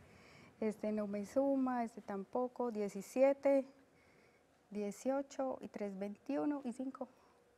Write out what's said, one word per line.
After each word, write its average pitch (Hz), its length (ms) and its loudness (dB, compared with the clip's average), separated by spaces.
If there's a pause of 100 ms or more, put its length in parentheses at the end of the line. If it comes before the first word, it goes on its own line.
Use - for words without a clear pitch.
(600)
este 214 320 -2
no 214 140 -2
me 202 200 -4
suma, 262 580 2
este 220 160 -8
tampoco, 247 680 -2
diecisiete, 262 960 4 (1040)
dieciocho 262 920 -2
y - 80 -10
tres, 202 300 -6
veintiuno 277 680 -2
y 240 80 -2
cinco, 262 340 -8 (520)